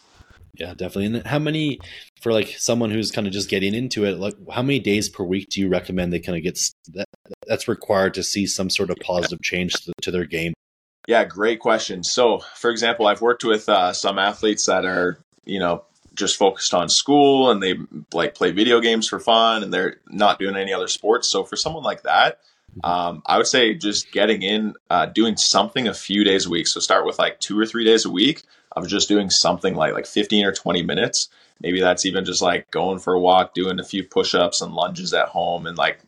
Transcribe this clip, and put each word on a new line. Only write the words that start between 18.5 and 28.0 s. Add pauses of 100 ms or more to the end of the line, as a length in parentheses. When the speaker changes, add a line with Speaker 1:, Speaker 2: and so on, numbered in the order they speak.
Speaker 2:
video
games
for
fun
and
they're (120)
not
doing
any
other
sports.
So
for
someone
like
that, (380)
Speaker 1:
Mm-hmm.
Speaker 2:
um,
I
would
say
just
getting
in, (160)
uh,
doing
something
a
few
days
a
week.
So
start
with,
like,
two
or
three
days